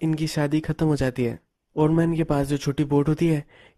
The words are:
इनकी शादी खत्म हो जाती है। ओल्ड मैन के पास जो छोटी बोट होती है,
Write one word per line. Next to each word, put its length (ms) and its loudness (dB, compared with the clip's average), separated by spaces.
इनकी 240 0
शादी 340 0
खत्म 260 -2
हो 100 2
जाती 280 0
है। 140 -4
ओल्ड 180 2
मैन 220 2
के 80 0
पास 220 0
जो 100 -2
छोटी 280 -2
बोट 240 2
होती 200 2
है, 160 0